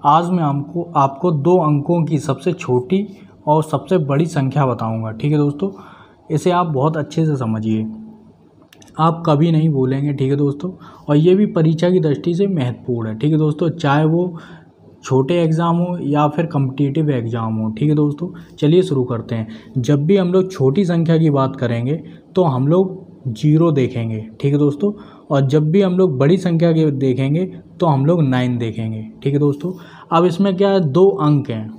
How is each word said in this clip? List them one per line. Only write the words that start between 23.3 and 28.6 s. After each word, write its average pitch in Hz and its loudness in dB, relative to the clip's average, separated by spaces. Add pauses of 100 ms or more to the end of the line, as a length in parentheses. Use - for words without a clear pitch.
देखेंगे। 113 -2 (200)
ठीक 139 0
है 147 0
दोस्तों, 147 0 (360)
और 139 2
जब 151 2
भी 196 4
हम 180 2
लोग 180 2
बड़ी 147 4
संख्या 170 2
के 160 2
देखेंगे 135 0 (340)
तो 180 2
हम 139 2
लोग 170 2
नाइन 127 0
देखेंगे। 110 -6 (220)